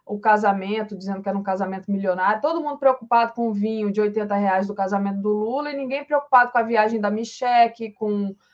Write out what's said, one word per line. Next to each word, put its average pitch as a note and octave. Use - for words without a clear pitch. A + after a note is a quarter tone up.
o G#3
casamento, G#3
dizendo F#3+
que G3+
era G3
um G3
casamento F#3+
milionário, G3
todo E4
mundo D4
preocupado A#3
com A#3
o A3
vinho G#3+
de G3+
oitenta G#3
reais G3
do G3+
casamento G3
do G#3
Lula A#3+
e C#4
ninguém C#4
preocupado C4
com B3
a A#3
viagem A3+
da G3+
Michelle, A#3
com G3+